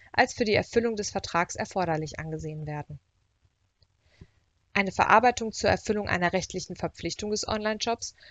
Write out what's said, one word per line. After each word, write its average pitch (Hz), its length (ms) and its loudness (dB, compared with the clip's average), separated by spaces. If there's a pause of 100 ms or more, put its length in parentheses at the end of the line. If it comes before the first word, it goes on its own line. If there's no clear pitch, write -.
(120)
als - 220 2
für 240 120 0
die 208 80 2
Erfüllung 233 420 2
des 202 140 -4
Vertrags - 460 -2
erforderlich 160 640 -2
angesehen 156 480 -8
werden. 147 320 -8 (1700)
Eine 196 180 0
Verarbeitung 226 600 4
zur - 180 2
Erfüllung 208 360 0
einer 175 260 2
rechtlichen 180 420 -4
Verpflichtung 170 560 -6
des 214 160 -4
Online-Shops 214 680 -4 (160)